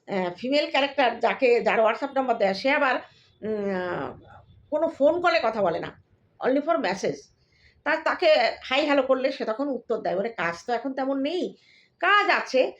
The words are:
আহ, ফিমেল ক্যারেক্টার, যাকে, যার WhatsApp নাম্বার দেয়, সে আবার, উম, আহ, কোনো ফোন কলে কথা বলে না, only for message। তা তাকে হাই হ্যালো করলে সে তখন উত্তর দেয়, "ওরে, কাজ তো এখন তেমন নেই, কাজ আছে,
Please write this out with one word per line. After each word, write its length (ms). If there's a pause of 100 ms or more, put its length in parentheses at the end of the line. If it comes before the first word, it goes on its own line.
আহ, 300
ফিমেল 320
ক্যারেক্টার, 500
যাকে, 420
যার 180
WhatsApp 360
নাম্বার 220
দেয়, 160
সে 160
আবার, 260 (460)
উম, 340
আহ, 440 (500)
কোনো 180
ফোন 340
কলে 220
কথা 180
বলে 180
না, 240 (420)
only 160
for 160
message। 440 (640)
তা 120
তাকে 320 (360)
হাই 220
হ্যালো 160
করলে 300
সে 140
তখন 220
উত্তর 300
দেয়, 180
"ওরে, 140
কাজ 360
তো 80
এখন 200
তেমন 280
নেই, 340 (440)
কাজ 300
আছে, 500